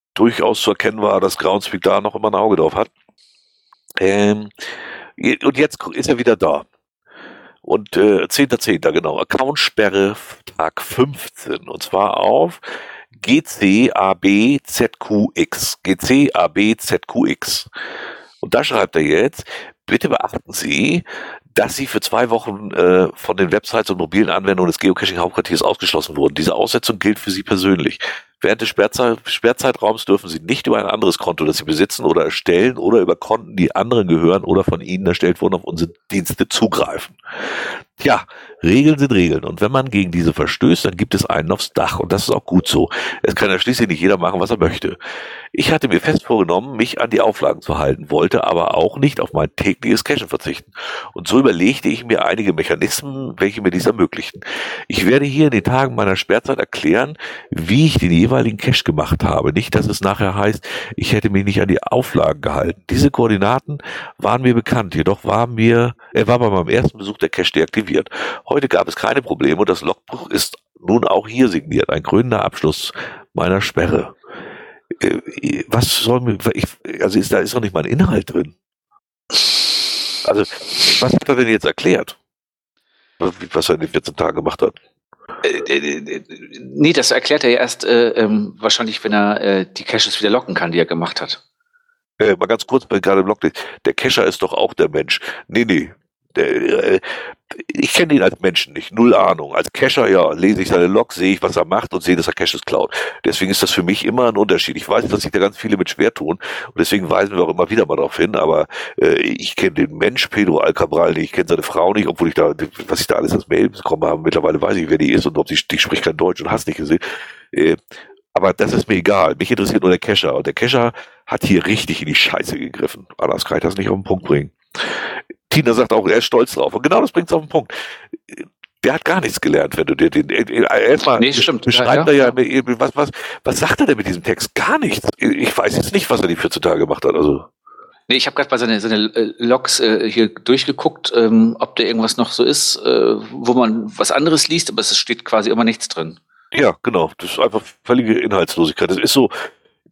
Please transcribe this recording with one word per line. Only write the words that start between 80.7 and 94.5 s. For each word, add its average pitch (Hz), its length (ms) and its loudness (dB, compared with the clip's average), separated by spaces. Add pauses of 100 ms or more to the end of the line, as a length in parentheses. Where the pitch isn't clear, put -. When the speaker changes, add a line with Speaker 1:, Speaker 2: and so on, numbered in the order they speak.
Speaker 1:
hat - 140 0
er 135 80 4
denn 123 120 4
jetzt 110 180 2
erklärt? - 520 0 (1040)
Was, 92 140 -2 (180)
was 80 180 0
er 87 60 4
in 80 60 -6
den - 80 -6
vierzehn 76 260 -4
Tagen 80 200 -2
gemacht 78 260 -4
hat? - 140 0 (680)
Speaker 2:
Äh, - 240 -2
äh, 71 300 -2
äh, - 260 -12 (380)
nee, 139 320 2
das 127 180 2
erklärt 139 320 0
er 123 60 4
ja 120 100 4
erst, - 260 -4
äh, 120 240 4
ähm, 104 480 0
wahrscheinlich, 110 460 -2
wenn 107 100 2
er, 104 280 2
äh, 98 240 0
die - 180 -14
Caches 107 360 -2
wieder 104 100 0
locken 107 260 0
kann, 175 160 -2
die 85 80 0
er 85 60 4
gemacht 85 360 -4
hat. - 220 -10 (760)
Speaker 1:
Äh, 107 160 4
mal 92 100 -2
ganz 110 220 -2
kurz, 131 220 0
weil 98 120 0
gerade 98 200 4
im 92 60 0
Log, 104 140 -2
der - 520 -4
Cacher 123 320 0
ist - 160 -2
doch 92 120 -4